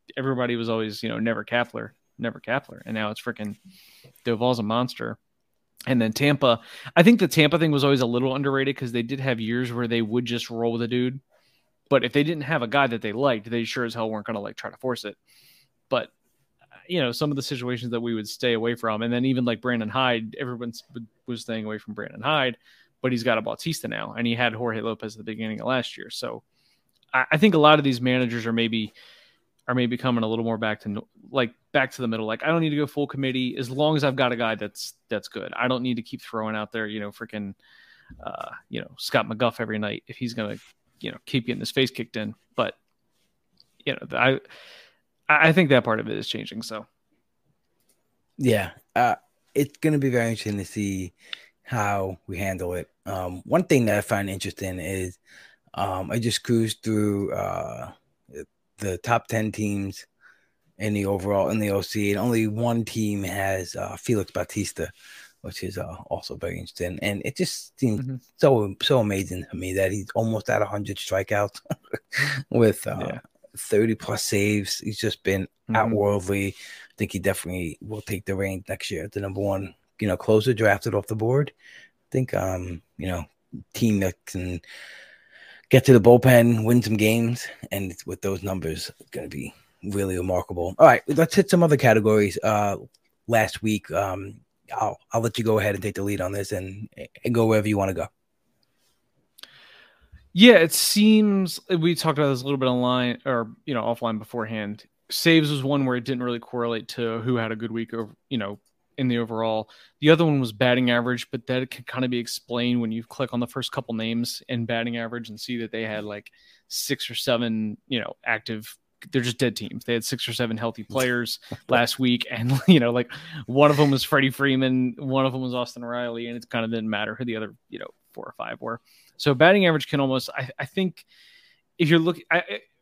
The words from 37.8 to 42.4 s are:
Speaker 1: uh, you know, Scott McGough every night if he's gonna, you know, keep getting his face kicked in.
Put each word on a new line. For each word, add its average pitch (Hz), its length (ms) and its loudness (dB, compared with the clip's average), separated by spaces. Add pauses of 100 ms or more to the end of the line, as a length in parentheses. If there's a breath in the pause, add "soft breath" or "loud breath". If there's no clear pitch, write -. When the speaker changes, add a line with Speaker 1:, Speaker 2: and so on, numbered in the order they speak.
Speaker 1:
uh, - 280 -12 (180)
you - 120 -8
know, - 160 -14
Scott 110 300 -2
McGough 113 320 -2
every 110 200 -6
night 104 280 -6
if 120 100 -18
he's 120 180 -8
gonna, 107 220 -8 (420)
you - 120 -10
know, - 140 -16
keep 127 220 -4
getting 113 120 -6
his 113 120 -8
face 135 200 0
kicked - 240 -12
in. 107 180 -8 (220)